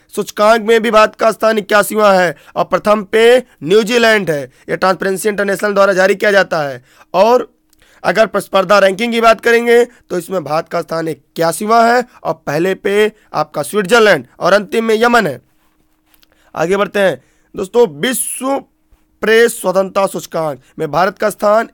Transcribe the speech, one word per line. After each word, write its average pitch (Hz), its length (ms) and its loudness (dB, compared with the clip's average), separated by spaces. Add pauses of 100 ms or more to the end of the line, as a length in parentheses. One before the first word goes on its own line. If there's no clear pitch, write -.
(160)
सूचकांक 214 460 0
में 226 200 2
भी 214 100 -2
भारत 214 240 4
का 220 160 0
स्थान 220 260 0
इक्यासीवां 208 600 2
है 175 180 0 (200)
और 165 80 -2
प्रथम 208 400 -2
पे 233 400 2 (200)
न्यूजीलैंड 220 680 2
है। 139 200 -8 (180)
यह 165 60 -4
ट्रांसपेरेंसी 190 540 -2
इंटरनेशनल 202 440 -4
द्वारा 196 200 2
जारी 190 220 2
किया 208 160 -2
जाता 185 300 0
है। 135 220 -8 (300)
और 226 420 2 (480)
अगर 196 220 2
प्रतिस्पर्धा 196 540 0
रैंकिंग 196 340 0
की 233 80 -2
बात 226 200 2
करेंगे 233 440 2
तो - 320 -12
इसमें 180 260 -6
भारत 156 260 -6
का 175 120 -4
स्थान 160 260 -6
इक्यासीवां 214 880 0
है 247 100 0 (180)
और 165 100 -4
पहले 165 420 -4
पे 208 360 -2 (220)
आपका 151 280 -6
स्विट्जरलैंड 196 640 2 (140)
और 175 140 2
अंतिम 220 320 -2
में 220 100 0
यमन 233 320 2
है। 135 140 -10 (1120)
आगे 175 220 -2
बढ़ते 202 220 -2
हैं 175 240 0 (320)
दोस्तों, 226 320 0
विश्व 247 760 -6 (580)
प्रेस 226 400 2
स्वतंत्रता 190 460 -2
सूचकांक 160 520 -8 (200)
में 156 120 -6
भारत 180 260 -2
का 214 120 -2
स्थान 214 440 -2